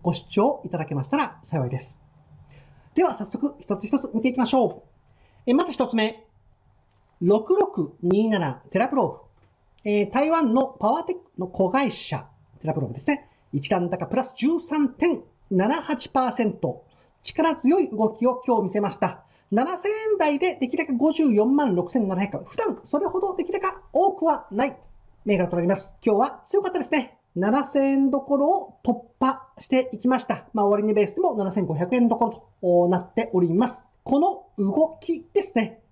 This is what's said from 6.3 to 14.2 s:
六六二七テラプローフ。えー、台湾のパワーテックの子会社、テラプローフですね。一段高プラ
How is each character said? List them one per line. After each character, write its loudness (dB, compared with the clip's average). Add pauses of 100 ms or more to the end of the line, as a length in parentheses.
六 2
六 -2
二 2
七 -2 (100)
テ 0
ラ 2
プ -2
ロ -2 (600)
ー -4
フ。 -
え 2
ー、 -4
台 2
湾 2
の 2
パ -4
ワ 0
ー -8
テ -6
ッ -14
ク -16 (160)
の -6
子 0
会 0
社、 -10 (340)
テ -6
ラ -2
プ -2
ロ -6
ー -
フ -10
で -16
す -6
ね。 -4 (240)
一 -2
段 0
高 -6
プ -4
ラ 0